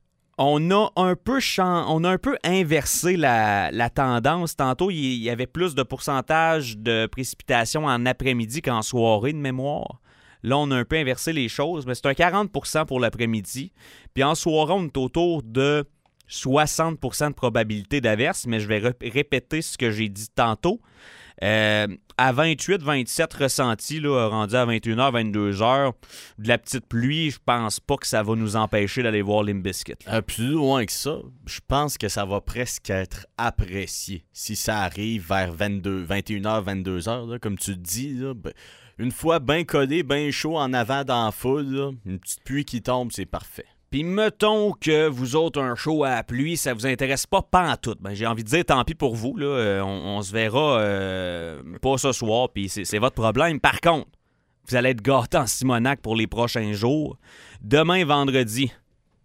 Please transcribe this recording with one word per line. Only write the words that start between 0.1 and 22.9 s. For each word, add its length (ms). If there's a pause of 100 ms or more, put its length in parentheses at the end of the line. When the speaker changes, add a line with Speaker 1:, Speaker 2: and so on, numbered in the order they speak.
Speaker 1:
On 320
a 260
un 200
peu 240
chan-, 500
on 140
a 80
un 80
peu 240
inversé 760
la, 540
la 180
tendance. 680
Tantôt, 360
il 60
y, 180
il 80
y 80
avait 160
plus 260
de 80
pourcentage 960
de 300
précipitations 800
en 200
après-midi 560
qu'en 220
soirée 500
de 60
mémoire. 640 (420)
Là, 160
on 100
a 80
un 80
peu 120
inversé 360
les 160
choses, 380
mais 80
c'est 100
un 80
quarante 380
pour 160
cent 180
pour 140
l'après-midi. 720 (400)
Puis 100
en 120
soirée, 380
on 120
est 120
autour 440
de 420 (440)
soixante 720
pour 140
cent 160
de 60
probabilité 640
d'averse, 460
mais 120
je 80
vais 120
rep-, 240 (100)
répéter 480
ce 160
que 140
j'ai 180
dit 240
tantôt. 480 (640)
Euh, 420 (320)
à 140
vingt-huit, 500
vingt-sept 500